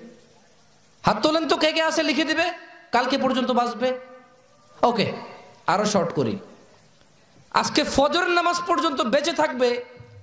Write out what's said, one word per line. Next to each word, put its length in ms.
হাত 200
তোলেন 260
তো, 100
কে 140
কে 100
আছে 220
লিখে 200
দিবে? 280
কালকে 260
পর্যন্ত 340
বাঁচবে। 480
ওকে, 280
আরো 180
শর্ট 280
করি, 260
আজকে 320
ফজরের 460
নামাজ 380
পর্যন্ত 340
বেঁচে 320
থাকবে, 520